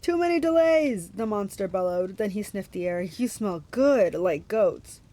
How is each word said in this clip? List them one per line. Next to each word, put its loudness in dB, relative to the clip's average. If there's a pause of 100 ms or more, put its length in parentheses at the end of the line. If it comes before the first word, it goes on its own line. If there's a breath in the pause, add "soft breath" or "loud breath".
Too 0
many 2
delays, 2
the -6
monster -4
bellowed. -2
Then -2
he -6
sniffed -10
the -6
air. -2
You -4
smell -6
good, 2
like -2
goats. 0 (120)